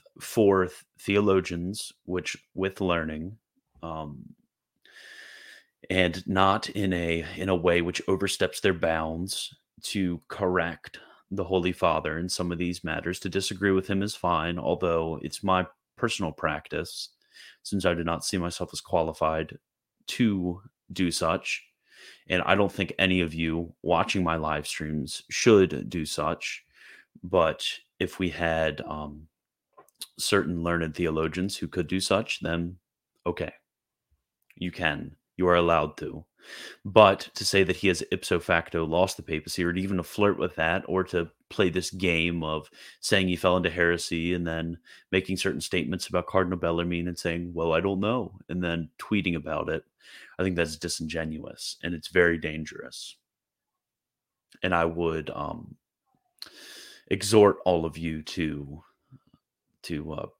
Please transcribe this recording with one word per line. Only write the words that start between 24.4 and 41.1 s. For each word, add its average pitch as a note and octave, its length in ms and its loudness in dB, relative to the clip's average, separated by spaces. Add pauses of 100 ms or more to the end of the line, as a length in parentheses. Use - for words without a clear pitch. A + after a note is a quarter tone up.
streams D2+ 640 -6
should F#2+ 600 4
do D#2+ 160 -4
such, - 580 -6 (580)
but F2 460 2 (320)
if - 200 -4
we F#2 100 0
had, D#2+ 580 -2
um, D2+ 400 -10 (880)
certain E2+ 460 0
learned E2+ 320 -2
theologians E2 600 -2
who E2+ 100 -6
could D#2+ 200 -4
do F#2+ 120 -2
such, G2 400 0
then E2+ 380 -4 (480)
okay, F2 260 -4 (1040)
you F2+ 160 -6
can, D#2 400 -2 (260)
you F2+ 100 2
are F2 80 6
allowed E2 420 4
to. - 260 -10 (600)
But G2 520 8
to G2+ 100 -6
say G2 180 6
that F2 140 0
he G2+ 100 2
has F2+ 240 4
ipso F#2 260 0
facto E2 480 0
lost E2+ 300 2
the - 80 -12
papacy, D#2+ 400 -4
or F2 80 2
to F2+ 80 -2
even G2 160 -2
to F2 80 -2
flirt G2+ 340 2
with F2+ 180 -2
that, E2 340 0
or F2+ 160 0
to E2+ 240 -2 (200)